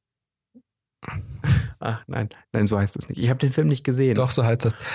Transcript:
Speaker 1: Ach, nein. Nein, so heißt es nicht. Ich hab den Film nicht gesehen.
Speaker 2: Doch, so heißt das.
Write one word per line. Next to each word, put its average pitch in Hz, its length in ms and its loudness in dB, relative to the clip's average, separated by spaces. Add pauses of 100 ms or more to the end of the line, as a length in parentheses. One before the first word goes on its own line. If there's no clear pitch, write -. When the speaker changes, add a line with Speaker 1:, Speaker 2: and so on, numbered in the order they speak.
(1800)
Speaker 1:
Ach, 113 260 -6
nein. 113 220 -6 (240)
Nein, 104 160 2
so 107 100 2
heißt 101 160 0
es - 140 -8
nicht. - 100 -10
Ich 120 100 2
hab 131 120 0
den 135 100 2
Film 156 160 2
nicht 139 160 0
gesehen. 131 320 2
Speaker 2:
Doch, 127 160 2
so 123 140 2
heißt 117 220 2
das. 110 80 2 (200)